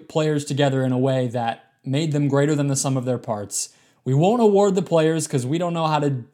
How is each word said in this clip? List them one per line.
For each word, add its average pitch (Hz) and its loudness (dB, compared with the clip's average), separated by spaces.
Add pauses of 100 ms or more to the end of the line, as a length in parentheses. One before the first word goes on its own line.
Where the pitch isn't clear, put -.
players 151 0
together 135 0
in 131 0
a 127 0
way 131 0
that 117 -6 (140)
made 147 -2
them 147 0
greater 143 2
than 143 0
the 139 0
sum 135 -2
of 123 -6
their 127 -2
parts. - -8 (340)
We 131 -2
won't 190 2
award 202 4
the 190 0
players 160 2
'cause 123 -2
we 156 -2
don't 170 -2
know 165 -2
how 156 0
to 139 -2